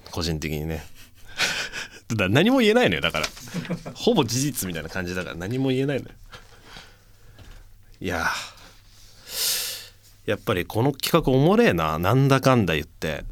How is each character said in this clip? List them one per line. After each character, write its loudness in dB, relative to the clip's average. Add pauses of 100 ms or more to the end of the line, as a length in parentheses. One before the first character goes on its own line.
(120)
個 -6
人 -2
的 -4
に -4
ね。 -6 (640)
<laughs> -10
だ-、 0
何 4
も 4
言 6
え 4
な 4
い 4
の 0
よ、 -2
だ 0
か -2
ら。 -2 (680)
ほ 0
ぼ 4
事 -2
実 -4
み -6
た -6
い -8
な -10
感 -6
じ -6
だ -4
か -10
ら -10
何 -6
も 0
言 0
え 0
な -2
い -4
の -14
よ。 -20 (1800)
い -8
や。 -2 (1900)
や 0
っ -12
ぱ -2
り -2
こ -2
の 2
企 0
画 4
お 6
も 6
れ 6
え 4
な。 0
な 4
ん 6
だ 6
か 6
ん 4
だ 0
言 -2
っ -
て。 -6